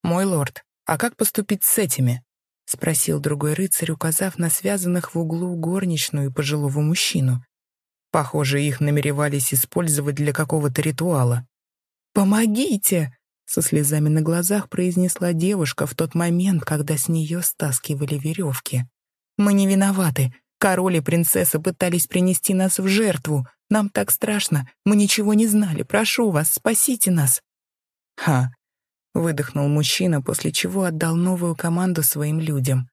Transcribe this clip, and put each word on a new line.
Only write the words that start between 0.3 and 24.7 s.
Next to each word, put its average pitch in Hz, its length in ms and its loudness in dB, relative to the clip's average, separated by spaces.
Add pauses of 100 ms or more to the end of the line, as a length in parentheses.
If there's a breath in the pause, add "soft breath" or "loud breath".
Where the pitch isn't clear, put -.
а 156 140 0
как 240 180 -2
поступить 202 480 -2
с - 140 2
этими?» 127 440 0 (440)
спросил 156 520 -2
другой 147 360 -2
рыцарь, 175 360 -2
указав 160 460 -2
на 170 140 -2
связанных 180 640 -2
в 175 40 -2
углу 170 380 -4
горничную 165 720 -2
и 131 40 -6
пожилого 147 480 -2
мужчину. 139 640 0 (680)
Похоже, 143 520 0
их 143 180 -2
намеревались 147 760 0
использовать 147 640 0
для 147 180 0
какого-то 151 480 0
ритуала. 131 640 0 (680)
«Помогите!» 208 1040 2 (320)
со - 160 -4
слезами 151 480 0
на 156 100 2
глазах 175 480 0
произнесла 180 640 0
девушка 165 540 0
в - 80 -8
тот 160 200 -4
момент, 170 480 2
когда 151 360 -2
с - 100 -4
неё 165 320 -2
стаскивали 147 800 -4
верёвки. 139 680 -4 (520)
«Мы 202 160 4
не 196 120 4
виноваты. 190 680 2 (240 loud breath)
Король 185 380 2
и 156 40 4
принцесса 170 580 0
пытались 175 480 0
принести 180 460 0
нас 185 260 2
в 190 100 -2
жертву. 160 580 0 (240 loud breath)
Нам 208 200 2
так 202 200 -2
страшно. 202 580 0 (160)